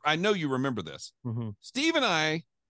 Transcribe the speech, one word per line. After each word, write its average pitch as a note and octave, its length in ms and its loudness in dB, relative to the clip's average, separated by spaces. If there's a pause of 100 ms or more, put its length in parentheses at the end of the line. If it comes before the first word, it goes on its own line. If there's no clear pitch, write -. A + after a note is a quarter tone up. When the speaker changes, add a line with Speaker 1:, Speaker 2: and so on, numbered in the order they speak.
Speaker 1:
I D3+ 120 4
know G3+ 180 2
you E3 140 -2
remember C3 340 0
this. D2 300 -12 (120)
Speaker 2:
Mm-hmm. A#2 260 -4 (100)
Speaker 1:
Steve D#4+ 340 0
and C#4+ 100 4
I D#3+ 380 2 (280)